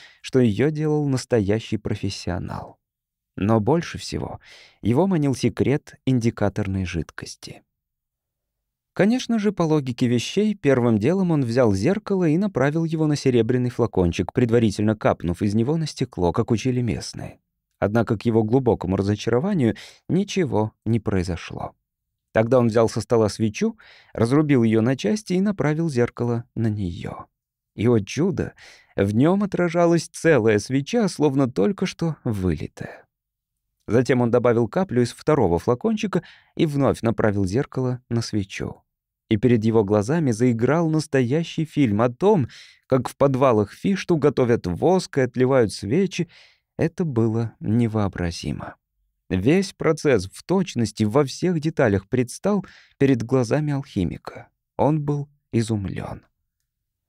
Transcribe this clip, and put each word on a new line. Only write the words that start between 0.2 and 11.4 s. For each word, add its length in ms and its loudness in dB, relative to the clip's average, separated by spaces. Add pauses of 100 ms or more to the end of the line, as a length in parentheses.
что 180 0
её 320 2
делал 360 -2
настоящий 680 0
профессионал. 1000 -8 (580)
Но 240 2
больше 360 -2
всего 440 -10 (400)
его 260 2
манил 280 0
секрет 600 -2 (100)
индикаторной 760 -2
жидкости. 800 -10 (1300)
Конечно 460 0
же, 120 0
по 120 -2
логике 440 0
вещей, 460 0
первым 460 2
делом 320 0
он 120 2